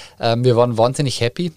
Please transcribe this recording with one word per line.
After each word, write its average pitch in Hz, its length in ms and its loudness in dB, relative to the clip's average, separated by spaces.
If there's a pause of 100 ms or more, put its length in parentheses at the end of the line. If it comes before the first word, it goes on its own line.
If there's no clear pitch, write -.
(200)
Ähm, 117 240 0
wir 123 120 2
waren 120 220 2
wahnsinnig 127 440 0
happy, 165 360 -4